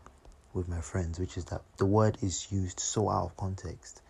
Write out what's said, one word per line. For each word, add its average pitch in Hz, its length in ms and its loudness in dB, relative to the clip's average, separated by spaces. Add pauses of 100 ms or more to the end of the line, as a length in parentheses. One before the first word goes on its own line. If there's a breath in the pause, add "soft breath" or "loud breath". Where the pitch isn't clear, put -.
(540)
with 87 160 -2
my 85 100 -2
friends, 82 400 -2
which 90 180 -4
is 87 80 -6
that 85 160 -6 (160)
the 98 80 4
word 107 360 6
is 95 300 -2
used 95 280 -2
so 101 300 0
out 95 160 0
of 87 120 -10
context. - 720 -8